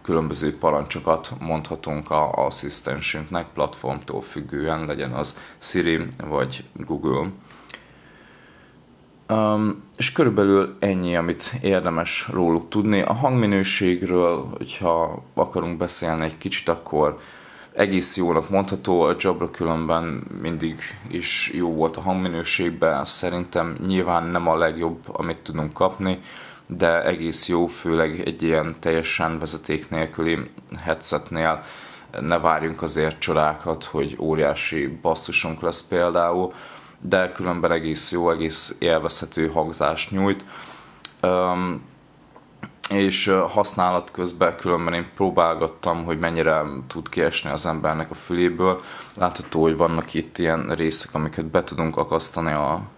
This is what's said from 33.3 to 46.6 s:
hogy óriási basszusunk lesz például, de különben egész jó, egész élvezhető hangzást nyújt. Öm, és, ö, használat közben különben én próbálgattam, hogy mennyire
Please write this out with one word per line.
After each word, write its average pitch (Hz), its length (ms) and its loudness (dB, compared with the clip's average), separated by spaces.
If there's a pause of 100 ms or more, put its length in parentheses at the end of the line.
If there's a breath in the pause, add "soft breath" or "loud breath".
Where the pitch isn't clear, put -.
hogy - 360 -2
óriási 76 840 0
basszusunk 82 600 -2
lesz 85 260 -2
például, 87 680 2 (500 loud breath)
de 92 280 4
különben 87 400 0
egész 80 400 0
jó, 87 200 4
egész 80 480 -2
élvezhető 82 680 0
hangzást 80 640 -2
nyújt. 98 340 0 (720 loud breath)
Öm, 90 640 2 (1080)
és, 98 380 2
ö, 95 220 4
használat 90 600 0
közben 87 440 0
különben 85 380 0
én 85 220 -4
próbálgattam, 85 880 2
hogy 82 160 -2
mennyire 80 440 2 (240)